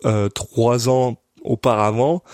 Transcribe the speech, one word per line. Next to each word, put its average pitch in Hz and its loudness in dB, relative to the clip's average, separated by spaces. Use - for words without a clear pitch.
euh, 104 0
trois 117 -2
ans 127 0
auparavant, 117 0